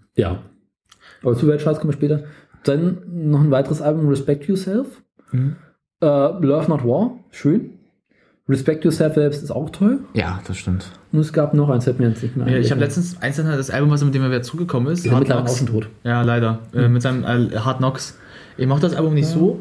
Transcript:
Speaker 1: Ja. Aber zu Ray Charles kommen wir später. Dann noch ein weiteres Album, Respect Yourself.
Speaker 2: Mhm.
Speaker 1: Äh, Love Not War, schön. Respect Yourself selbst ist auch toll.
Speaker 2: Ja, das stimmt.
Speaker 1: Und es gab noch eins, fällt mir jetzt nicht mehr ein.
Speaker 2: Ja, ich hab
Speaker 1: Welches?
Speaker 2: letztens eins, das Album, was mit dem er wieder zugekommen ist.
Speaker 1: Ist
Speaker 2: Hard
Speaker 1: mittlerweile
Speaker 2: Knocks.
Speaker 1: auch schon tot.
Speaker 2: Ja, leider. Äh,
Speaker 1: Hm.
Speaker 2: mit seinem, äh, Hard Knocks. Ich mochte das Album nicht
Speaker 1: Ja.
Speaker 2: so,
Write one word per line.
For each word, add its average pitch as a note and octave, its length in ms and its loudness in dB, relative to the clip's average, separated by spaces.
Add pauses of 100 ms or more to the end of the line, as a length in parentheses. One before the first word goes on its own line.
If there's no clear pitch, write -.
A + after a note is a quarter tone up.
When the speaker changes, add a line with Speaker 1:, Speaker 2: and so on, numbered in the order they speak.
(160)
Speaker 1:
Ja. F2+ 220 0 (840)
Aber A#2+ 140 2
zu D#3 120 2
Ray D3 100 4
Charles D#3 220 0
kommen D3+ 120 0
wir - 40 -6
später. D3 280 0 (400)
Dann E3 340 0 (320)
noch D3 100 4
ein D3+ 100 4
weiteres C#3 300 0
Album, D#3 280 0
Respect C#3+ 380 0
Yourself. G3 400 -2 (460)
Speaker 2:
Mhm. C3+ 240 0 (440)
Speaker 1:
Äh, E3 60 2
Love C#3+ 600 2
Not C#3+ 160 0
War, E3 280 2 (180)
schön. - 400 0 (800)
Respect C3+ 360 0
Yourself D#3 300 2
selbst D3 280 0
ist D3 80 -10
auch D3 200 -6
toll. A#3+ 300 0 (140)
Speaker 2:
Ja, F#2 320 -4
das F#2+ 100 -6
stimmt. F#2+ 300 -4 (260)
Speaker 1:
Und D3+ 80 2
es D3 120 -2
gab D3 220 0
noch C#3+ 140 4
eins, B2 160 0
fällt B2 160 0
mir A#2+ 80 4
jetzt A2 140 -2
nicht A#2 140 -6
mehr B2 100 -2
ein. B2 60 2
Speaker 2:
Ja, B2+ 60 2
ich A#2+ 140 2
hab B2+ 60 0
Speaker 1:
Welches? A2+ 180 0 (160)
Speaker 2:
letztens - 100 -12
eins, D3 340 -2
das C3+ 140 -6
Album, D3 200 2
was D3 140 2
mit C3+ 100 2
dem C3+ 80 0
er C3 80 0
wieder B2 120 0
zugekommen D3+ 500 -2
ist. F3 120 -4
Speaker 1:
Ist F3 80 0
Speaker 2:
Hard B2+ 80 4
Speaker 1:
mittlerweile B2+ 240 0
Speaker 2:
Knocks. B2 180 -2
Speaker 1:
auch A#2 40 2
schon - 0 - (160)
tot. - 60 -14 (140)
Speaker 2:
Ja, A#2+ 200 0
leider. A#2 380 0 (120)
Äh, B2 120 0
Speaker 1:
Hm. A#2+ 100 4
Speaker 2:
mit A#2+ 80 2
seinem, B2+ 220 -2
äh, A#2+ 340 0
Hard C3 200 -2
Knocks. C3 400 -4 (380)
Ich C3 100 -2
mochte C#3+ 220 2
das - 80 -2
Album D#3+ 180 2
nicht D3 140 2
Speaker 1:
Ja. E3 60 -2
Speaker 2:
so, E3+ 260 2